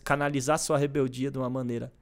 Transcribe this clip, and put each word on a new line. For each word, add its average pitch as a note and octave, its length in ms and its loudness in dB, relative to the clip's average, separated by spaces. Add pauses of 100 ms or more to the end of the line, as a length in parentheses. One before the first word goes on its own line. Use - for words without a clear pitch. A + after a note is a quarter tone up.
canalizar C#3+ 560 2
sua D#3 180 0
rebeldia C#3 540 0
de C3+ 80 -8
uma C3 100 -2
maneira B2 540 -4